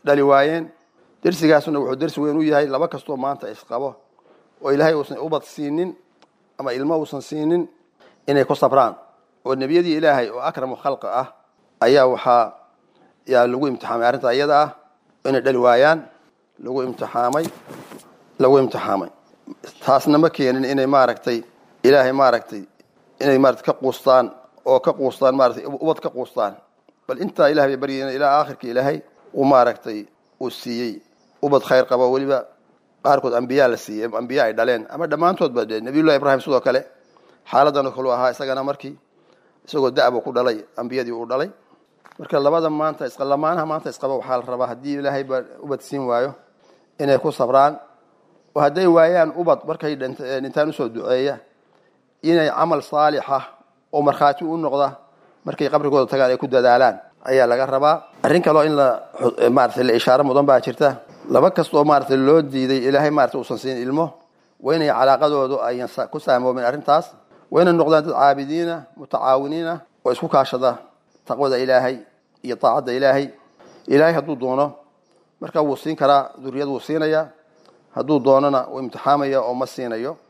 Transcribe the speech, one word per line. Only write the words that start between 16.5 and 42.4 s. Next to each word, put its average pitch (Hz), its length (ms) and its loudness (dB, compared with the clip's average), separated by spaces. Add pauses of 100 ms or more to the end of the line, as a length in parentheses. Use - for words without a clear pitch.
lagu 127 200 -6
imtixaamay, 123 640 -4 (960)
lagu 131 200 6
imtixaamay. 101 500 -2 (760)
Taasna 135 320 4
ma 160 120 4
keenin 131 360 -2
inay, 135 220 -2
maaragtay, 123 560 0 (400)
Ilaahay, 131 280 6
maaragtay, 120 520 0 (560)
inay, 135 180 4
maaragtay, 131 300 2
ka 151 60 0
quustaan 127 580 0 (340)
oo 131 140 4
ka 139 140 0
quustaan, 131 420 -2
maaragtay, 123 320 0
ubad 147 320 -4
ka 160 100 -8
quustaan. 117 460 -6 (520)
Bal 131 120 -8
intaa 165 320 0
Ilaahay 139 240 2
bay - 80 -12
baryeen 135 320 -8
ilaa 143 240 2
aakhirkii 131 320 -6
Ilaahay 135 260 -2 (360)
uu, 139 100 -2
maaragtay, 120 640 2 (320)
uu 127 100 -8
siiyey 117 520 -8 (420)
ubad 143 240 2
khayr 131 180 4
qaba, 127 220 0
weliba 135 320 0 (640)
qaarkood 135 320 0
ambiyaa 127 320 2
la 117 100 0
siiyey, 110 300 -8
ambiya 120 400 -4
ay 110 60 -4
dhaleen, 113 360 -2
ama 160 180 -8
dhammaantoodba 151 580 -2
dee. 110 160 -6
Nabiyullaahi 143 380 0
Ibraahim 135 220 0
sidoo 131 200 -2
kale 127 200 0 (680)
xaaladdan 139 360 2
oo 127 40 -6
kale 131 160 -6
u 127 40 0
ahaa 123 200 0
isagana 135 320 -6
markii 139 320 -10 (720)
isagoo 135 240 -2
da' 127 200 2
buu 120 100 -4
ku 135 100 -12
dhalay, 120 320 -4 (140)
ambiyadii 120 340 -8
uu 117 160 -10
dhalay. 135 220 -4 (680)
Marka 151 200 -4
labada 156 300 0